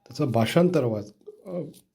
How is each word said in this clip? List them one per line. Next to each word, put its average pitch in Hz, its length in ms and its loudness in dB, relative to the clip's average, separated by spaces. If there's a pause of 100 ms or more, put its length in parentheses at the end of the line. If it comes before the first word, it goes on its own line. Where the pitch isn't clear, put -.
त्याचं 143 240 -4
भाषांतर 151 520 4
वाच-, 107 460 -6 (160)
अ, 180 160 -8 (320)